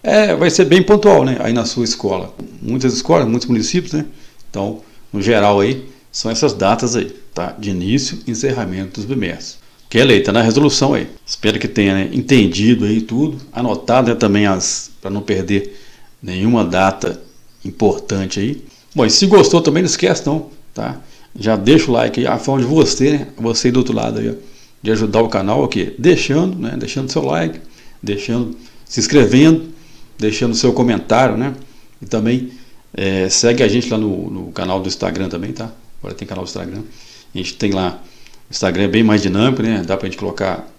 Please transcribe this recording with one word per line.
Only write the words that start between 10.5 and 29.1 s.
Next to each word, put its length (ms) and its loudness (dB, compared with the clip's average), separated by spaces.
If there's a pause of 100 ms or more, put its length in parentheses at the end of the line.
aí. 140 -4 (180)
Espero 320 -2
que 80 -6
tenha, 280 2
né, 180 -2
entendido 720 4
aí 160 0
tudo, 380 -4 (140)
anotado, 580 0
né, 40 2
também 320 2
as, 440 -2 (100)
pra 100 -10
não 120 -6
perder 580 -4 (420)
nenhuma 420 0
data 560 0 (440)
importante 760 -2
aí. 260 -6 (300)
Bom, 100 2
e 60 2
se 160 2
gostou 340 6
também, 220 2
não 60 0
esquece 380 0
não, 240 -4 (220)
tá? 280 -10 (380)
Já 180 0
deixa 340 4
o 40 2
like 260 0
aí, 60 0
a 120 0
forma 240 0
de 60 0
você, 440 2
né, 160 -4 (100)
você 300 -2
aí 40 2
do 60 2
outro 160 0
lado 240 -4
aí, 100 -4
ó, 60 -6 (480)
de 100 -4
ajudar 300 0
o 60 0
canal, 360 0
o 40 -2
quê? 300 -4
Deixando, 600 2
né, 200 -6
deixando 320 -8
seu 120 -2
like, 360 -4 (440)
deixando, 540 -6 (280)
se 160 -6
inscrevendo, 680 6 (500)